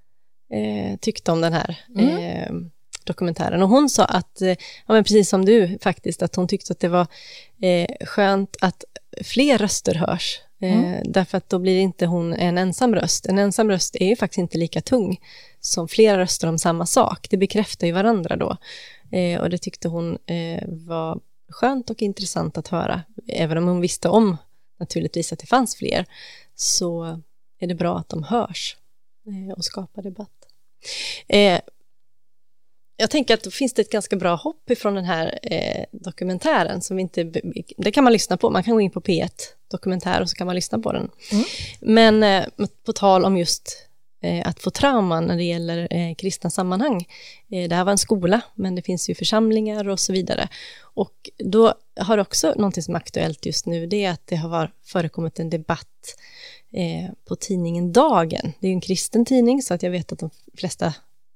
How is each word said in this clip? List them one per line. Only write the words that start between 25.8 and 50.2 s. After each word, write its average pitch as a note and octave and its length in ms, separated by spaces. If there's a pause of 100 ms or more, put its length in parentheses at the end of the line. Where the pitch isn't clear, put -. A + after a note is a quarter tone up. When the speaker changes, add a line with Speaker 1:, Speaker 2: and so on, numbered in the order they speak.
Speaker 1:
så E3 680 (380)
är F#3 80
det F3 80
bra F3 220
att E3 120
de D#3+ 140
hörs, - 540 (500)
eh, F#3+ 300
och E3+ 80
skapar - 360
debatt. F#3+ 300 (960)
Eh, G3+ 320 (1400)
jag G#3+ 120
tänker C#4 240
att A3 100
då G3 80
finns C4 220
det - 80
ett G3 100
ganska G#3 240
bra F3 200
hopp - 360
ifrån G#3+ 240
den F#3+ 100
här, E3 380
eh, - 480
dokumentären F#3 920
som F#3 180
inte F3+ 260
be-, E3 160 (360)
det G#3 140
kan C4+ 120
man B3 100
lyssna F#3 240
på. - 120
Man F#3 140
kan A#3 100
gå A3+ 80
in G3 100
på F3+ 100
P E3 200
ett - 200 (300)
Dokumentär F3+ 500
och F3+ 80
så - 60
kan F3+ 120
man F3+ 80
lyssna F3+ 240
på A3 120
den. - 180 (220)
Speaker 2:
Mm. G#3 120 (360)
Speaker 1:
Men, A3 440
eh, G3 440 (180)
på A3 80
tal F#3+ 320
om F#3+ 120
just, - 400 (440)
eh, F3 260
att F3 120
få - 100
trauman F#3 560
när F3+ 120
det E3+ 60
gäller, E3+ 500
eh, E3+ 220
kristna - 340
sammanhang. F#3 580 (440)
Eh, F3+ 180
det E3+ 60
här F3+ 80
var F#3+ 80
en G3+ 60
skola, G3 440 (140)
men F#3+ 200
det F3 60
finns - 280
ju F3 60
församlingar G#3+ 720
och G3 120
så - 140
vidare. - 360 (320)